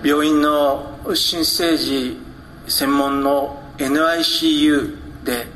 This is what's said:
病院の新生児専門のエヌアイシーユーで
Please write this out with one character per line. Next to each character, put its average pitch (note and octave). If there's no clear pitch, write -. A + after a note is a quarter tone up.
病 D3
院 D3+
の D3
新 E3
生 E3
児 C3
専 C#3+
門 C#3
の C#3
エ C3+
ヌ D#3
ア E3+
イ E3
シ D#3+
ー D#3
ユ D3
ー -
で A#2+